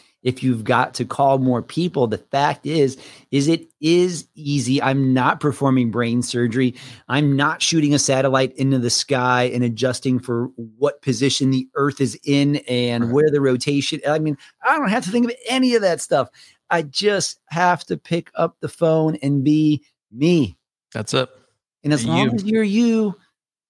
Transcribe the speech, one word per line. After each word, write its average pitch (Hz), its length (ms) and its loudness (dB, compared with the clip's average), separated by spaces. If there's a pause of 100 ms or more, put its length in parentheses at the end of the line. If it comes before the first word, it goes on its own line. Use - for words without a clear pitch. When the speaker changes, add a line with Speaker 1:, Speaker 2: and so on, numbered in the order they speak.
(220)
Speaker 1:
if 127 200 -4
you've 120 220 0
got 123 300 0
to 120 100 -4
call 135 340 2
more 127 220 0
people? 151 460 -2
The 107 120 -2
fact 143 460 -2
is, 143 320 0 (340)
is 139 180 0
it 165 180 0 (160)
is 175 520 2
easy. 143 460 0
I'm 135 320 2
not 135 280 2
performing 131 500 0
brain 117 320 0
surgery. 120 520 0 (340)
I'm 139 280 2
not 151 240 0
shooting 151 320 2
a 143 60 4
satellite 135 580 0
into 135 220 2
the 120 100 0
sky 123 640 0
and 120 100 -2
adjusting 123 580 -2
for 120 260 -4 (100)
what 117 460 -4
position 135 480 0
the 131 240 -2
Earth 143 260 -2
is 120 240 -4
in 143 320 2 (120)
and 120 360 -2
Speaker 2:
Right. 117 80 -4
Speaker 1:
where 151 180 4
the 143 120 0
rotation, 139 680 0
I 156 100 0
mean, 151 200 -4 (280)
I 294 120 2
don't 262 100 -2
have 214 160 -2
to 180 60 -8
think 240 160 0
of 240 60 -4 (160)
any 254 260 0
of 220 80 2
that 175 180 0
stuff. 139 300 -2 (400)
I 170 120 0
just 196 560 -2 (100)
have 175 360 0
to 175 140 -6
pick - 360 -6
up 165 260 -4
the 139 80 -8
phone 160 540 0
and 139 220 0
be 151 400 2 (260)
me. 139 460 0 (380)
Speaker 2:
That's 110 200 -8
it. 127 140 -2 (560)
Speaker 1:
And 147 80 0
as 131 120 0
Speaker 2:
Be - 40 -2
Speaker 1:
long - 220 2
Speaker 2:
you. - 40 -2
Speaker 1:
as 196 100 -4
you're 220 180 0
you, 220 520 0 (560)